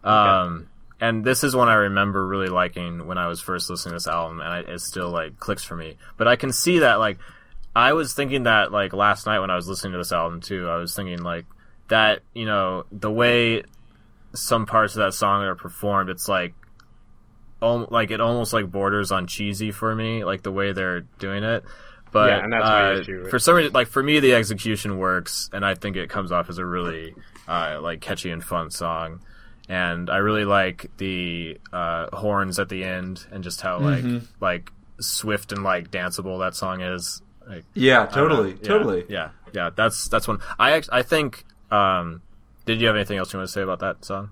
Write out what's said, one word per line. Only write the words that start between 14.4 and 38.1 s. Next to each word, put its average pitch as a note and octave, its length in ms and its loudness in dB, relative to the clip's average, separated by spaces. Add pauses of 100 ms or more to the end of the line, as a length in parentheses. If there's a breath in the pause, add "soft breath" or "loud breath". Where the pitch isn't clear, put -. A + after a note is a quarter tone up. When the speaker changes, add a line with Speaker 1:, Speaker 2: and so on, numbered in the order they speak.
Speaker 2:
parts A2 300 2
of A2 80 0
that F#2+ 100 0
song G2+ 280 2
are F#2+ 120 -2
performed, F#2+ 560 -2
it's, - 180 -8
like, F2+ 260 -2 (1080)
al-, A#2 280 2
like, A2+ 200 2
it A2 100 -2
almost, A#2 320 0
like, G#2 180 0
borders G2 420 0
on F#2 160 0
cheesy G#2 420 -4
for A2 240 -2
me, A2 300 -4
like, F#2+ 180 -2
the G#2 100 -4
way G2 200 0
they're F#2 300 -2 (160)
doing G2+ 260 -4
it. A2+ 180 0 (500 loud breath)
But, G#2+ 180 8
Speaker 1:
Yeah, G2+ 140 4
and A2 80 -2
that's A2+ 120 2
my G#2 280 6
Speaker 2:
uh, G2 60 2
Speaker 1:
issue F#2+ 240 -8
with F#2+ 80 -8
Speaker 2:
for B2 100 2
some E3+ 160 8
reason, D3+ 160 4
like, B2 160 4
for C3+ 140 0
me, D3 180 4
the C3 140 8
execution G#2 640 0
works, F#2 540 -2
and G2 120 -4
I G2 100 2
think F#2+ 220 -6
it F2+ 140 -6
comes F#2 220 -6
off F2 160 0
as F2 100 -10
a F#2 80 -4
really, E2+ 480 -6 (340 soft breath)
uh, D#2 320 -4
like, D#2+ 200 -6
catchy F2+ 300 -8
and E2 120 -8
fun E2 280 -6
song. E2 500 -6 (480 soft breath)
And F2 420 -4
I F#2+ 80 0
really G#2+ 260 2
like G2 540 0
the, F2 600 -6 (140)
uh, E2+ 420 -4
horns G2 440 -2
at G2 100 -2
the F#2 160 -8
end F#2 480 -8
and F#2+ 100 -12
just F2 200 -8
how, F2+ 160 -4
like, C#3 260 0
Speaker 3:
Mm-hmm. A#2+ 220 -4 (140)
Speaker 2:
like, F2+ 300 -2 (300)
swift - 520 -4
and, G2+ 120 -6
like, F2+ 260 -2
danceable F#2 500 -6
that F#2 140 -4
song F#2 280 -6
is. F2+ 400 -8 (260)
Like, F2+ 160 -16 (100)
Speaker 3:
Yeah, B2+ 280 6
Speaker 2:
I - 120 -4